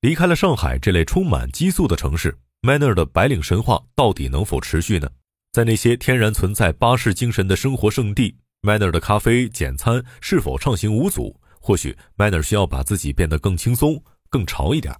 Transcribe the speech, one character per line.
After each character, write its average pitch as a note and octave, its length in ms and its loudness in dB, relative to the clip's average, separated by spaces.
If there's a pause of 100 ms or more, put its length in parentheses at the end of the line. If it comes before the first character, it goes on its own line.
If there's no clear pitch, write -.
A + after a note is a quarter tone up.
离 C#3+ 140 2
开 E3+ 120 2
了 F3 80 4
上 E3+ 220 2
海 B1+ 220 -2
这 E2+ 120 0
类 E2+ 140 4
充 F#3 240 0
满 B1 220 -2
激 F3+ 200 0
素 F3 160 0
的 F#2 80 2
城 D2 220 -2
市， - 220 -4 (240)
Manner C#3 320 2
的 E2+ 100 2
白 F#2 240 2
领 G#2 140 0
神 G2 200 0
话 A#2+ 220 0 (100)
到 A#2+ 160 2
底 C#2 180 -4
能 C2+ 140 0
否 D2+ 160 -2
持 D#2+ 220 -2
续 F#2 180 -2
呢？ C#2+ 120 -6 (420)
在 A#2 120 2
那 A2+ 120 2
些 A#2+ 220 2
天 B2+ 180 0
然 A2 160 2
存 F#2+ 220 -2
在 F#2 180 2
巴 A#2+ 240 2
士 A#2 160 0
精 A#2+ 180 -2
神 G2 160 -2
的 F#2+ 80 2
生 C3 220 -2
活 G#2+ 140 2
圣 G#2 240 -2
地， A2+ 220 0 (260)
Manner G#2 280 2
的 E2 80 0
咖 G#2 200 0
啡、 A#2+ 280 2
简 C2 300 -6
餐 B2 260 0 (200)
是 F3 180 0
否 C2+ 180 -4
畅 C3 160 0
行 G#2+ 200 -2
无 D#3 160 0
阻？ A#2+ 280 -8 (220)
或 G2+ 160 2
许 - 180 -6 (220)
Manner G2+ 240 0
需 - 140 -2
要 G2+ 120 2
把 D2+ 160 -4
自 G#2 140 -2
己 C#2+ 160 -4
变 E2 160 0
得 D#2 100 0
更 F#2+ 160 0
轻 A2+ 220 -2
松、 D#3 260 0 (280)
更 A2 160 -2
潮 D#2 280 -4
一 D#3+ 60 -2
点。 C#2+ 200 -8